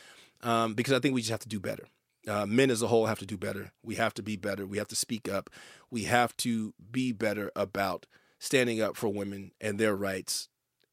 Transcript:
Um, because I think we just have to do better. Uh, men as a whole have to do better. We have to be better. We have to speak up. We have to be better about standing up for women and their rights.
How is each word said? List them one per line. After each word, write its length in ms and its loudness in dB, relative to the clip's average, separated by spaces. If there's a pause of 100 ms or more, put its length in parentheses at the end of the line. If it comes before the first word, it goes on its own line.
(420)
Um, 320 2
because 200 2
I 40 4
think 160 2
we 60 0
just 100 -4
have 100 -2
to 80 -14
do 120 -4
better. 240 -6 (420)
Uh, 200 0
men 240 6
as 120 2
a 60 2
whole 180 6
have 140 0
to 60 -10
do 100 -6
better. 340 -6 (140)
We 100 -6
have 200 0
to 80 -8
be 120 -6
better. 320 -4
We 120 -6
have 100 -4
to 80 -10
speak 320 -4
up. 220 -4 (400)
We 140 -4
have 340 4
to 360 -2 (160)
be 220 0
better 420 -2
about 520 -2 (340)
standing 400 2
up 160 0
for 120 -2
women 520 -6
and 180 -2
their 160 4
rights. 540 -4 (440)